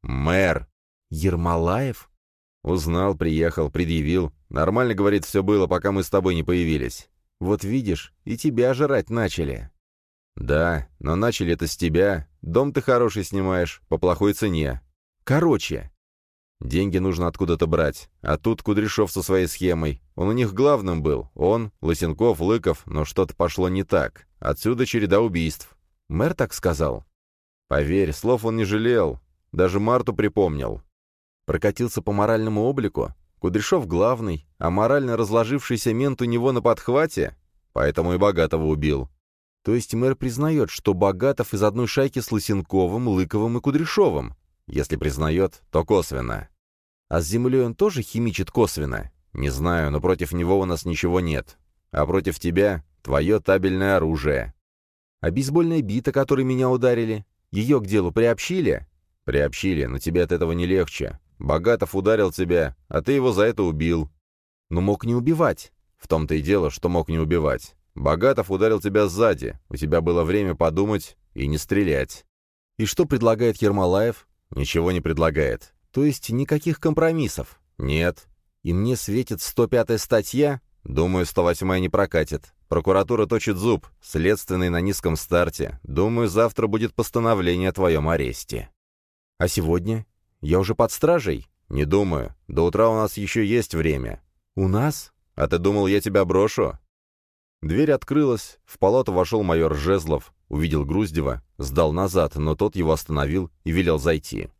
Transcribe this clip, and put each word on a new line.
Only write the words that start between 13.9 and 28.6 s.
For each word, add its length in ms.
плохой 340
цене". 480
"Короче". 680
"Деньги 380
нужно 280
откуда-то 400
брать. 440
А 180
тут 240
Кудряшов 480
со 140
своей 240
схемой. 520
Он 140
у 40
них 220
главным 480
был. 320
Он, 460
Лысенков, 600
Лыков, 460
но 180
что-то 300
пошло 340
не 140
так. 460
Отсюда 480
череда 340
убийств". 560
"Мэр 260
так 200
сказал?" 500
"Поверь, 460
слов 320
он 120
не 80